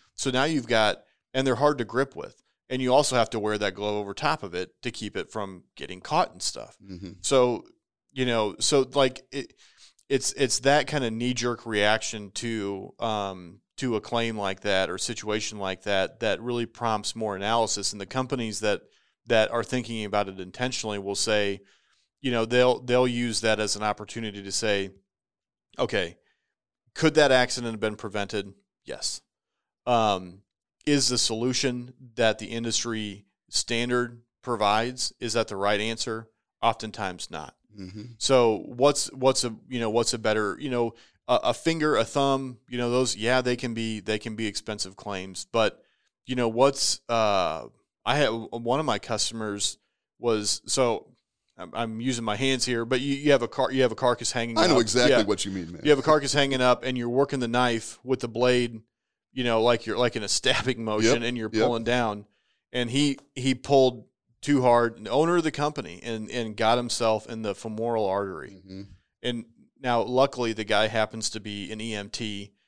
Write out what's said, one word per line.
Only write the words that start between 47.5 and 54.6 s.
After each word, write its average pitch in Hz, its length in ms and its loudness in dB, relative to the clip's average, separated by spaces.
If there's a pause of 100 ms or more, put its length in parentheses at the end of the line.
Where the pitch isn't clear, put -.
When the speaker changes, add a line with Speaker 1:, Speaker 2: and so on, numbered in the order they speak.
Speaker 1:
I 127 120 2
had, 147 120 4
one 117 520 -2
of 156 60 -4
my 110 120 0
customers 107 800 -4 (420)
was, 107 480 0
so 120 400 0 (520)
I'm, 90 160 -14
I'm 113 260 -6
using 120 240 -2
my 107 120 -2
hands 131 280 0
here, 120 220 -2
but 127 140 0
you, 139 140 -2
you 143 180 4
have 127 100 6
a 113 60 -2
car, - 220 0
you 131 120 2
have 120 100 4
a - 40 -6
carcass 123 360 0
hanging 117 260 -2
Speaker 2:
I - 80 6